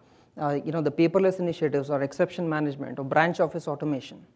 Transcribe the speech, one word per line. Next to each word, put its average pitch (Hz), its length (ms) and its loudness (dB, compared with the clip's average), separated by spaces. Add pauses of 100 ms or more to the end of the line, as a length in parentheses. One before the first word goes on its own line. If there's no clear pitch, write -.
(420)
uh, 143 240 0
you - 60 -4
know, 165 100 -2
the 147 100 2
paperless 185 480 4
initiatives 147 500 0
or 143 120 2
exception 170 480 -2
management 143 500 -4
or 135 60 -4
branch 160 360 2
office 160 260 -2
automation. 147 580 -6 (100)